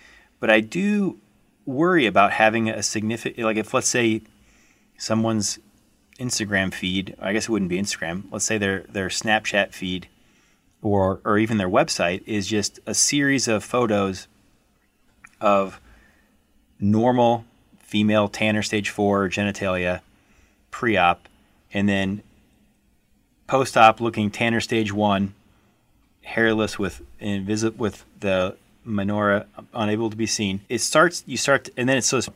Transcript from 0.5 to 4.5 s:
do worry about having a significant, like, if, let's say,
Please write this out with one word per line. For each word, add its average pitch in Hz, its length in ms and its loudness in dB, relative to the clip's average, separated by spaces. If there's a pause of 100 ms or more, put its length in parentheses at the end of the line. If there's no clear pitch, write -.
do 196 580 -2 (460)
worry 156 400 2
about 98 280 4
having 110 360 2
a 110 140 -6
significant, 113 600 -4
like, 110 120 0
if, 107 160 -4
let's 127 160 0
say, 113 320 2 (760)